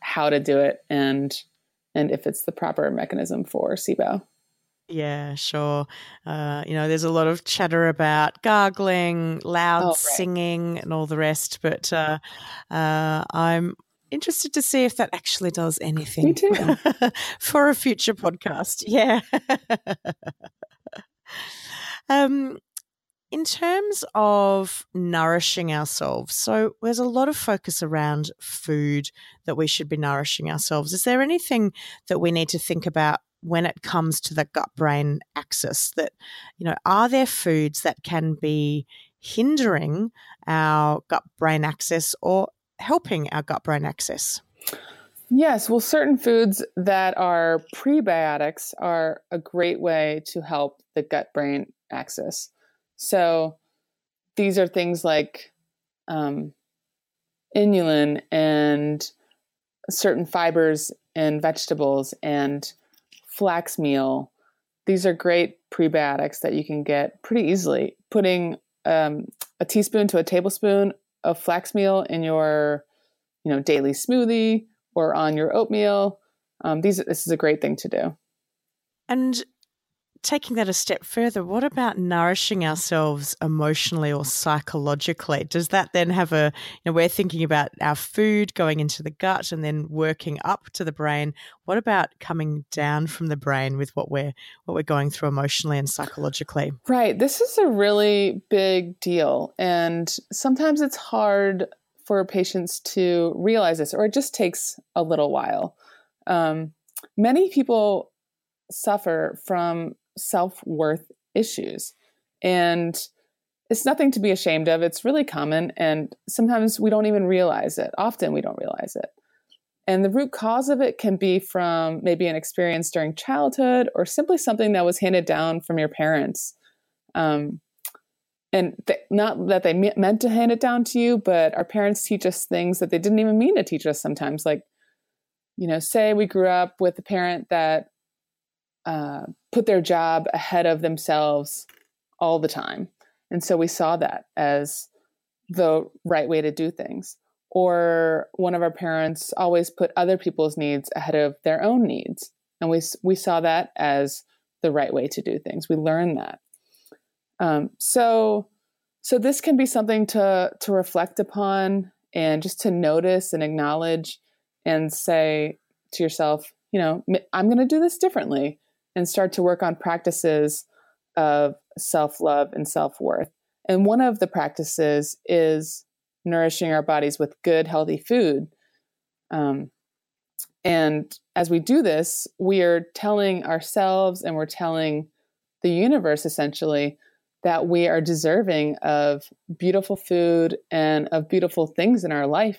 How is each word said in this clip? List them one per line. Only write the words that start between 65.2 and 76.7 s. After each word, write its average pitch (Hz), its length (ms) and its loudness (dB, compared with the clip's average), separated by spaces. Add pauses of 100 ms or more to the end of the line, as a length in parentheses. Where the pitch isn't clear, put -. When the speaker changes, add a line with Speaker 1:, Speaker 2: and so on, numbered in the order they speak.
Speaker 1:
prebiotics 147 720 0
that - 140 -2
you 151 100 -2
can 151 180 -6
get 143 400 -2
pretty 226 260 0
easily. 160 480 0 (140)
Putting, 180 460 2 (280)
um, 156 420 0 (340)
a 175 40 0
teaspoon 208 440 2
to 190 100 2
a 165 60 2
tablespoon 196 680 2 (320)
of 160 140 0
flax 180 360 -4
meal 196 340 2
in 165 140 -4
your, 151 640 0 (600)
you 151 80 0
know, 139 80 0
daily 139 320 2
smoothie 226 760 0 (280)
or 160 200 2
on 156 220 0
your 151 180 0
oatmeal. 208 640 0 (440)
Um, 160 160 -2